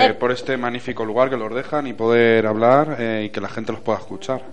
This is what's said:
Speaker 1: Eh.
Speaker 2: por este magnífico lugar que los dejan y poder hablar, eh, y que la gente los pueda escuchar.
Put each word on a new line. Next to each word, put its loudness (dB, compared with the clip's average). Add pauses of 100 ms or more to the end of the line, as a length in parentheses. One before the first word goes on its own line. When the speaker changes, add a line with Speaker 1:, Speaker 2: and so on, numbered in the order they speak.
Speaker 1:
Eh. 4
Speaker 2:
por 0
este -4
magnífico -6
lugar 2
que -2
los -6
dejan -4
y -8
poder 4
hablar, 4
eh, -4
y -6
que -8
la -8
gente -8
los -6
pueda -2
escuchar. -8 (120)